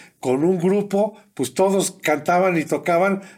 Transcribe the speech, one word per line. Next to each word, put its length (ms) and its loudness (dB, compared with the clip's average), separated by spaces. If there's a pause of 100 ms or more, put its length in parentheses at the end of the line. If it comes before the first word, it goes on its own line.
(220)
con 240 0
un 140 2
grupo, 580 0 (160)
pues 200 -6
todos 480 0
cantaban 560 0
y 60 -2
tocaban 580 0 (160)